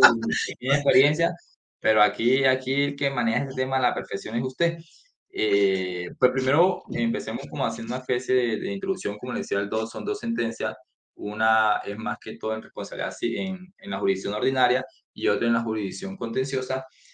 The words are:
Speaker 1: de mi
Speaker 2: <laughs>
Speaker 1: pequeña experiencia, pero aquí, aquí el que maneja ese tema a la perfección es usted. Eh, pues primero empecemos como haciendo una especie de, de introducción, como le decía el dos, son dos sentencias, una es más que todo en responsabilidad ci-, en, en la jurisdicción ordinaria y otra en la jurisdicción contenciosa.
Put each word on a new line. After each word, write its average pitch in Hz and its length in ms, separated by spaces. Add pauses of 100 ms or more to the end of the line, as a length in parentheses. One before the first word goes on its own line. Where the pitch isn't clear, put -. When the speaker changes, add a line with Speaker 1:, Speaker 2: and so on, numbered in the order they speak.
Speaker 1:
de 135 140
mi - 60
Speaker 2:
<laughs> - 360
Speaker 1:
pequeña 131 200
experiencia, 143 560 (480)
pero 107 220
aquí, 117 420
aquí 131 300
el 139 220
que 139 140
maneja 120 340
ese 135 120
tema 131 220
a - 20
la 120 140
perfección 101 420
es 117 80
usted. 160 320 (560)
Eh, 95 840
pues 123 140
primero 143 500 (100)
empecemos 117 580
como 139 160
haciendo 117 280
una 127 80
especie 127 320
de, 117 260
de 98 120
introducción, 98 460
como 127 140
le 110 80
decía 98 200
el 101 100
dos, 110 200
son 107 140
dos 101 160
sentencias, 117 540 (400)
una 107 680
es 101 140
más 110 220
que 113 180
todo 110 160
en 110 80
responsabilidad 95 500
ci-, 113 260
en, 95 400
en 101 120
la 98 100
jurisdicción 98 340
ordinaria 127 500 (300)
y 107 140
otra 104 200
en 117 60
la 117 80
jurisdicción 98 540
contenciosa. 131 680 (300)